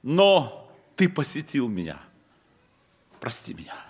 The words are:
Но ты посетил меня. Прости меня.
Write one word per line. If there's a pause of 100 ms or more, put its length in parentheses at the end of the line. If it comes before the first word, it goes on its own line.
Но (280)
ты
посетил
меня. (1200)
Прости
меня. (140)